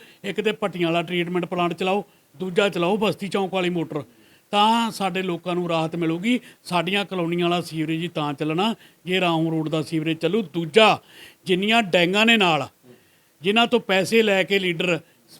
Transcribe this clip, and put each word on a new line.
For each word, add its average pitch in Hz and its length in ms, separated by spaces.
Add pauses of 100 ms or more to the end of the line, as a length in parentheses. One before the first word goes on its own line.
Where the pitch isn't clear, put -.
(240)
ਇੱਕ 196 180
ਤੇ 208 100
ਭੱਟੀਆਂ 175 360
ਵਾਲਾ 170 140
ਟ੍ਰੀਟਮੈਂਟ 175 440
ਪਲਾਂਟ 175 280
ਚਲਾਓ, 190 320 (320)
ਦੂਜਾ 190 320
ਚਲਾਓ 180 280
ਬਸਤੀ 196 300
ਚੌਂਕ 196 260
ਵਾਲੀ 185 160
ਮੋਟਰ, 160 340 (480)
ਤਾਂ 220 400
ਸਾਡੇ 190 300
ਲੋਕਾਂ 175 340
ਨੂੰ 175 140
ਰਾਹਤ 160 260
ਮਿਲੂਗੀ। 175 440 (240)
ਸਾਡੀਆਂ 180 420
ਕਲੋਨੀਆਂ 175 440
ਵਾਲਾ 175 120
ਸੀਵਰੇਜ 160 400
ਹੀ 175 60
ਤਾਂ 151 260
ਚੱਲਣਾ 165 420 (300)
ਜੇ 185 160
ਰਾਹੋਂ 165 300
ਰੋਡ 156 180
ਦਾ 156 120
ਸੀਵਰੇਜ 156 360
ਚੱਲੂ। 170 240
ਦੂਜਾ, 170 580 (460)
ਜਿੰਨੀਆਂ 208 380
ਡੈਂਗਾਂ 180 420
ਨੇ 226 120
ਨਾਲ, 156 300 (760)
ਜਿਨ੍ਹਾਂ 220 260
ਤੋਂ 233 120
ਪੈਸੇ 208 420
ਲੈ 196 220
ਕੇ 196 160
ਲੀਡਰ 175 400 (400)